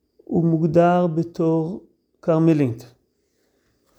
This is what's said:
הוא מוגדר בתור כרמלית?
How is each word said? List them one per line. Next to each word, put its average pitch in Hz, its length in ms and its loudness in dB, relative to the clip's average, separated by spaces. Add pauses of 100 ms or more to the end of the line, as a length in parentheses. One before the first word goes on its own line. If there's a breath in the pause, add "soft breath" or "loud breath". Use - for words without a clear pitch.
(240)
הוא 175 220 -2
מוגדר 170 600 2
בתור 165 760 -4 (380)
כרמלית? 160 720 0 (1040 soft breath)